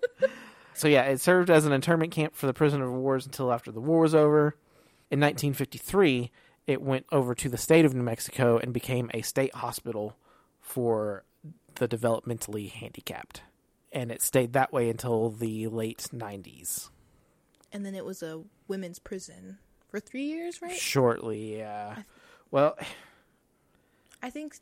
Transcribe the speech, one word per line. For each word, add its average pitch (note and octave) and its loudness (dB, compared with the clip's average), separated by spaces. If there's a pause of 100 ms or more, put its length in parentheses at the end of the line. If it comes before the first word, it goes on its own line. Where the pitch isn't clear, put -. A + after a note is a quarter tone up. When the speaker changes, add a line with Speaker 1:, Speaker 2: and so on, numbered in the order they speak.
(760)
Speaker 1:
So, D#3 0
yeah, C#3 8
it C3+ 2
served F3+ 4
as D#3 8
an D3 4
internment E3 2
camp D3+ -2
for - -6
the C3 2
prisoner C#3+ 2
of B2+ -4
wars C3 0
until C3+ -2
after A#2 -4
the A2 -10
war D#3+ 4
was D#3 6
over. D3+ 6 (540)
In C#3+ 0
nineteen D3 2
fifty-three, C3 0 (360)
it C3+ 0
went C3+ -2
over B2+ 2
to C3 -4
the A#2+ -4
state D#3+ 6
of C3 2
New B2 0
Mexico A#2 2
and A#2+ -4
became A#2+ -4
a A2 -6
state - -2
hospital G#2+ -8 (460)
for G#2+ -2 (520)
the B2 0
developmentally A2+ -4
handicapped. - -14 (500)
And B2 -6
it A2+ -10
stayed B2 2
that C3 0
way A#2 0
until A2+ 0
the A2 -4
late A2+ -6
nineties. G2+ -12 (800)
Speaker 2:
And G3+ -10
then G3 -10
it F#3+ -10
was F#3+ -10
a D#3+ -10 (240)
women's F#3+ -8
prison F#3+ -14 (320)
for F#3+ -10
three C4+ -10
years, E4 -8
right? F4 -10
Speaker 1:
Shortly, A2 -2
yeah. G#2 -12
Speaker 2:
I G#2+ -14
th- G#2+ -16 (460)
Speaker 1:
Well, C#3+ 2 (1400)
Speaker 2:
I B3 -12
think, D4 -14